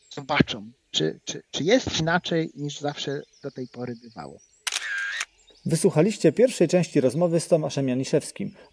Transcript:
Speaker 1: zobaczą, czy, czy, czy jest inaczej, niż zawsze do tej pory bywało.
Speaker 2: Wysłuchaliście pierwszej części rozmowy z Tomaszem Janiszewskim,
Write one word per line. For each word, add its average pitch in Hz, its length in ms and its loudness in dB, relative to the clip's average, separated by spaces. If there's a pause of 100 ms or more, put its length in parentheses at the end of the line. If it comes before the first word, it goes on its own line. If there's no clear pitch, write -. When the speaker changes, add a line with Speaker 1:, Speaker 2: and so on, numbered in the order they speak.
(140)
Speaker 1:
zobaczą, 131 560 -2 (200)
czy, - 340 -2
czy, - 260 -10
czy - 140 -4
jest 226 360 2
inaczej, 165 540 0
niż 143 260 -8
zawsze 143 420 -6 (200)
do 139 80 -8
tej 127 180 -10
pory 123 340 -10
bywało. 110 360 -14 (1300)
Speaker 2:
Wysłuchaliście 160 680 4
pierwszej 202 360 4
części 170 320 2
rozmowy 165 400 2
z - 80 -4
Tomaszem 151 400 2
Janiszewskim, 131 680 -2 (180)